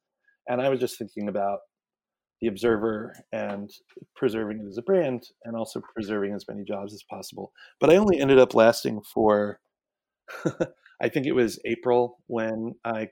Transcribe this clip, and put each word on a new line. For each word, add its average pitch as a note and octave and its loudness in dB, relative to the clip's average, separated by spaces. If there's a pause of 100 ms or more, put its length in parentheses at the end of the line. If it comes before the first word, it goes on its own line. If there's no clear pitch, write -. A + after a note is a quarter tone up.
(480)
And B2 -2
I C#3 0
was C3 0
just B2 -4
thinking G#2 -8
about G2+ -4 (800)
the A2+ -2
Observer A2 -2 (200)
and G#2 -8 (460)
preserving A2 -2
it G#2 -14
as G2 -14
a A#2 -6
brand C#3+ -2 (140)
and A#2 -10
also A2+ -8 (120)
preserving G#2 -4
as G2 -10
many G#2 -12
jobs G2+ -8
as G2+ -18
possible. F#2+ -14 (280)
But C#3 4
I E3+ 10
only G3 4
ended C3+ 6
up B2 6
lasting A2+ 4
for, G#2 0 (680)
<laughs> - -10 (560)
I A#2+ 0
think C3+ -2
it C#3 -2
was A#2+ 0
April A#2+ 0
when A2+ -6 (100)
I A2 -4